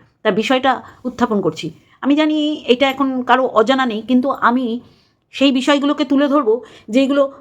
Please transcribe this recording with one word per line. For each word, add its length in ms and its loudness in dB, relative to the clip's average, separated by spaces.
তার 100 0
বিষয়টা 500 0
উত্থাপন 360 -2
করছি। 300 -4
আমি 160 0
জানি 500 -2
এটা 240 2
এখন 320 -4
কারো 240 2
অজানা 400 2
নেই, 160 -6
কিন্তু 280 0
আমি 500 -2
সেই 220 2
বিষয়গুলোকে 520 0
তুলে 240 2
ধরবো 320 2
যেগুলো 520 2